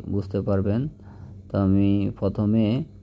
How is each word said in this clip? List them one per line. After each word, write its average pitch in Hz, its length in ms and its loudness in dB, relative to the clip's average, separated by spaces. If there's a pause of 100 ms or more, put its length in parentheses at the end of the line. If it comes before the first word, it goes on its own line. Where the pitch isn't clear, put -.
বুঝতে 98 320 -2
পারবেন। 101 480 0 (600)
তো 98 100 -2
আমি 98 600 4
প্রথমে 107 640 2 (180)